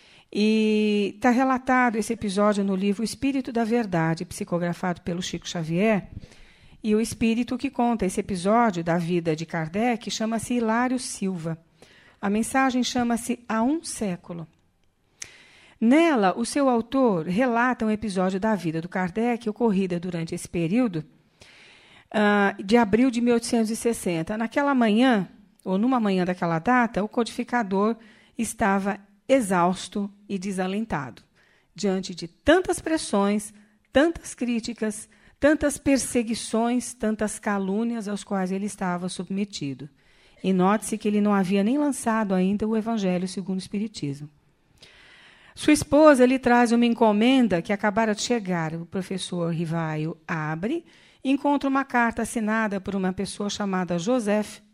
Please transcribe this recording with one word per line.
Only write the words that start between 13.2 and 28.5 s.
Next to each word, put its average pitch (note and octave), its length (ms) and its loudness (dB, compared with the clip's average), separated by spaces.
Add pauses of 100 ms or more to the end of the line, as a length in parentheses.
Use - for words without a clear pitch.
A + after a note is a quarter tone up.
A A3 140 0
Um D#4 200 0
Século. F3 640 -8 (1300)
Nela, B3 560 4
o A#3 80 -4
seu C#4 240 2
autor A#3 560 2
relata A#3 640 0
um - 20 2
episódio G3 500 -2
da A3 140 0
vida E3 280 -2
do E3+ 60 -8
Kardec G#3+ 600 -2
ocorrida F#3+ 500 0
durante E3+ 360 -6
esse - 120 -10
período, E3+ 560 0 (1080)
ah, G#3 520 2
de G3+ 140 4
abril A#3 320 4
de A#3 100 -2
mil A#3+ 140 2
oitocentos A3+ 380 0
e A#3 40 -6
sessenta. G#3 640 -4
Naquela C#4 380 0
manhã, A3+ 520 4 (360)
ou F#3+ 160 0
numa B3 200 2
manhã G3 240 2
daquela E3+ 360 -2
data, A#3 440 2
o G#3+ 40 -4
codificador A#3 880 -2 (420)
estava G3+ 640 -2 (280)